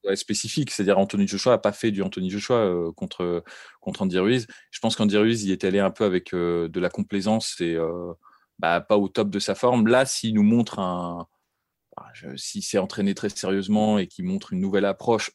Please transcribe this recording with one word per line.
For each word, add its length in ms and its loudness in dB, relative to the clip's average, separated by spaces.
ouais, 100 0
spécifique, 560 -4
c'est-à-dire 260 2
Anthony 300 2
Joshua 260 2
a 60 4
pas 120 2
fait 200 -2
du 100 -2
Anthony 300 -4
Joshua, 240 -2
euh, 360 0
contre, 520 -4
contre 220 -8
Andy 160 0
Ruiz. 300 2
Je 80 -16
pense 160 -2
qu'Andy 220 2
Ruiz, 260 4
il 80 0
est 120 -2
allé 160 2
un 120 2
peu 120 -2
avec, 300 0
euh, 340 0
de 120 -6
la 100 0
complaisance 720 -2
et, 140 0
euh, 380 -4
bah, 240 2
pas 160 2
au 100 2
top 220 0
de 80 -4
sa 160 -2
forme. 320 2
Là, 220 6
s'il 260 -4
nous 100 4
montre 360 2
un, 480 -4
bah, 180 -16
je, 240 -14
s'il 260 -10
s'est 160 0
entraîné 340 -2
très 160 -4
sérieusement 720 0
et 80 -2
qu'il 180 -10
montre 280 -4
une 80 -2
nouvelle 240 2
approche 500 0